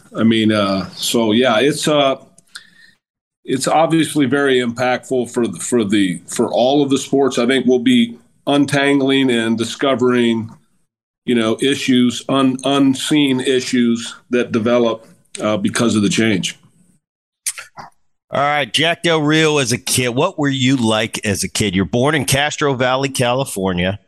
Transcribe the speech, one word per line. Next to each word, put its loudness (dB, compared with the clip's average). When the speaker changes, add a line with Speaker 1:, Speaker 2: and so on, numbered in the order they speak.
Speaker 1:
I -2
mean, 2
uh, -2
so -2
yeah, 2
it's, 0
uh, 2
it's -4
obviously 2
very 2
impactful -2
for -2
the, -6
for 0
the, 0
for -2
all 2
of 0
the 2
sports. 0
I 0
think 0
we'll 4
be 2
untangling 2
and 0
discovering, 0
you 0
know, 0
issues, 0
un-, 0
unseen 0
issues 0
that -2
develop, 0
uh, -2
because -2
of 2
the 0
change. -2
Speaker 2:
All -2
right, -2
Jack -2
Del 2
Rio 2
as 0
a 0
kid. -2
What -2
were 0
you 2
like 0
as -2
a -4
kid? -2
You're 2
born 0
in -2
Castro -2
Valley, 0
California. -2